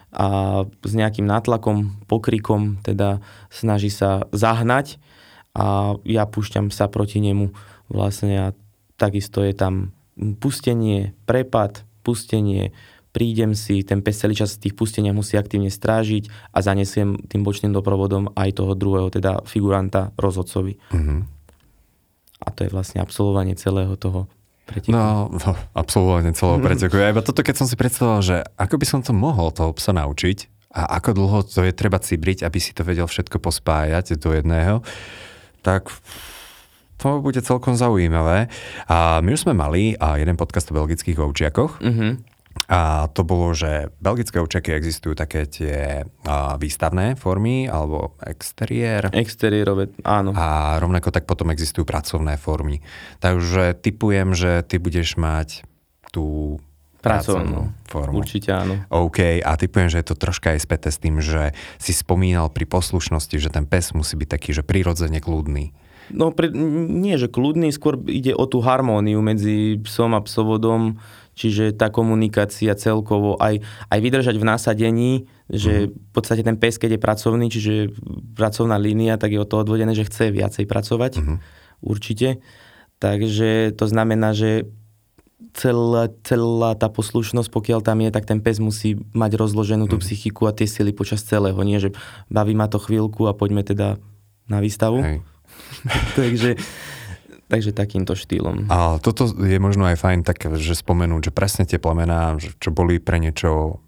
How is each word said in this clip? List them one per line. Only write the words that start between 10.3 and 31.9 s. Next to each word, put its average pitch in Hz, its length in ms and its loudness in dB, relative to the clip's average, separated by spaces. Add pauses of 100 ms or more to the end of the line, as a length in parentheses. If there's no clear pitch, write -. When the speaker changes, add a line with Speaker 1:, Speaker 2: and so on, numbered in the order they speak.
Speaker 1:
pustenie, 110 800 -2 (100)
prepad, 117 560 0 (200)
pustenie, 101 760 0 (340)
prídem 113 460 2
si, 101 280 0
ten 98 180 0
pes 104 180 0
celý 107 160 2
čas 104 200 -2
v - 120 -8
tých 101 80 -4
pusteniach 107 400 0
musí 104 200 -2
aktívne 101 340 0
strážiť 107 580 0 (220)
a - 120 -2
zanesiem 101 600 0
tým 101 200 -2
bočným 101 280 0
doprovodom 98 640 0
aj 98 180 0
toho 95 220 0
druhého, 95 340 0
teda 95 360 0
figuranta 98 720 0
rozhodcovi. 95 580 -2 (140)
Speaker 2:
Mhm. 73 280 0 (1200)
Speaker 1:
A - 100 -8
to - 100 -12
je 95 100 -2
vlastne 95 280 -6
absolvovanie 95 560 0
celého 95 400 -2
toho 95 320 -4 (360)
preteku. 110 320 -2
Speaker 2:
No, 107 340 2
no, 92 220 -2 (220)
absolvovanie 87 600 4
celého 90 300 2
Speaker 1:
<laughs> - 20 0
Speaker 2:
preteku. 92 320 2
Ja 101 140 6
iba 110 100 4
toto, - 220 0
keď - 140 0
som 135 100 0
si 120 80 0
predstavoval, 117 480 2
že 90 140 2 (180)
ako - 220 0
by 139 100 0
som 139 140 0
to 123 100 -6
mohol 104 400 2
toho 82 220 0
psa - 200 -2
naučiť 82 540 0 (240)
a - 240 -2
ako - 180 0
dlho 98 300 2
to - 180 -2
je 90 140 2
treba 98 240 0